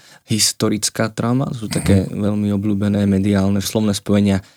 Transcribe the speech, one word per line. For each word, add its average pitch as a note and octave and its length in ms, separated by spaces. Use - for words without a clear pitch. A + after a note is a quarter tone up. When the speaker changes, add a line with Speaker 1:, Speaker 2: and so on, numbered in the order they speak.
Speaker 1:
historická G#2+ 840
trauma? B2 340
To - 80
sú A2 140
také - 400
Speaker 2:
Mhm. G2 160
Speaker 1:
veľmi G#2 280
obľúbené G2+ 520
mediálne G2 560
slovné G#2+ 320
spojenia, G2+ 480